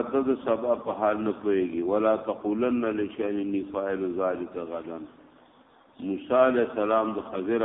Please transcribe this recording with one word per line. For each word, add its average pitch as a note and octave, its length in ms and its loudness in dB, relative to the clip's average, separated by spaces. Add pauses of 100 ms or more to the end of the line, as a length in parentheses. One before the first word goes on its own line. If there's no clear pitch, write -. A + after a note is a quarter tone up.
ته A#2+ 200 -2
د C3 80 2 (140)
سبا A#2 300 2
په A2+ 160 -4
حال G#2 320 2
نه G#2+ 100 0
پوهیږي. F#2 500 0
ولا G#2+ 340 4
تقولن A#2 680 0
لشیء G#2+ 440 -2
انی G2+ 340 -2 (100)
فاعل G2 280 -2 (160)
ذلک F2+ 400 -2
غدا. E2 420 -8 (1000)
موسی F#2+ 360 -4
علیہ B2+ 340 6
السلام A2 440 2
د G2+ 60 -6 (120)
خضر G#2 340 -2